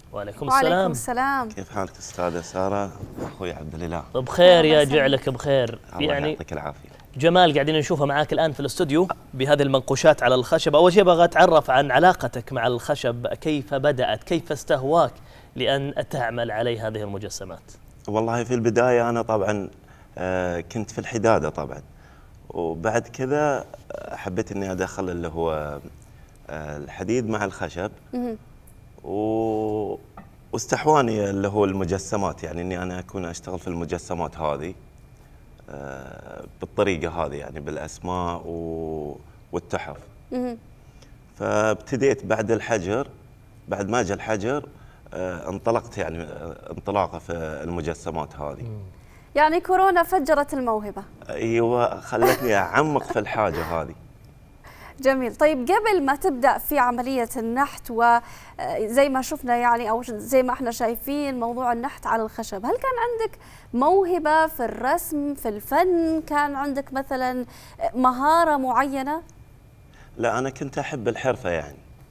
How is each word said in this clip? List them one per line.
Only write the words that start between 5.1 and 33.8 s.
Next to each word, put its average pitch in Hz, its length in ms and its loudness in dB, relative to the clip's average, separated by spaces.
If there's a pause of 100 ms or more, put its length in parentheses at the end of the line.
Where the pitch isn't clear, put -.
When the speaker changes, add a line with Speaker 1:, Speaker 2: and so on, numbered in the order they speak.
Speaker 1:
بخير. 127 500 0 (180)
Speaker 3:
الله 147 160 0
Speaker 1:
يعني 143 180 -2
Speaker 3:
يعطيك - 220 -8
العافية. 80 360 -10 (280)
Speaker 1:
جمال 165 380 6
قاعدين 151 240 2
نشوفه 147 260 0
معاك 143 280 0
الآن 156 200 2
في 120 80 -10
الاستوديو 151 480 0 (260)
بهذه 143 280 4
المنقوشات 139 600 4
على 127 120 6
الخشب. 147 420 2
أول 175 160 8
شيء 202 100 8
أبغى 175 220 8
أتعرف 170 460 6
عن 135 200 4
علاقتك 135 600 4
مع 117 140 0
الخشب، 123 600 -2
كيف 147 480 -2
بدأت؟ 131 500 0
كيف - 280 -4
استهواك 143 600 2 (440)
لأن 139 540 -2
تعمل 120 400 -4
عليه 113 380 -4
هذه 110 140 -6
المجسمات؟ 98 680 -10 (360)
Speaker 3:
والله 113 360 0
في 120 100 -2
البداية 120 560 4
أنا 117 120 0
طبعا، 104 480 0 (480)
آه، 90 420 -2
كنت 104 300 -8
في - 80 -8
الحدادة 107 500 2
طبعا، 71 340 -8 (680)
وبعد 87 520 -2
كذا، 143 600 -2 (280)
آه، - 240 -12
حبيت 101 360 -6
إني 95 200 -4
أدخل 92 380 -4
اللي 85 180 -6
هو، 78 520 -4 (680)
آه، 76 260 -10
الحديد 95 520 -4
مع 104 160 -2
الخشب. 92 460 -6 (240)
Speaker 2:
مهم. 247 240 -6 (680)
Speaker 3:
و-، 107 920 -2 (560)
واستحواني 113 800 2
اللي 98 180 0
هو 104 160 4
المجسمات، 95 800 -2
يعني 80 200 -8
إني 90 200 -4
أنا 90 160 -6
أكون 90 260 -10
أشتغل 87 340 -10
في 92 100 -10
المجسمات 85 720 -6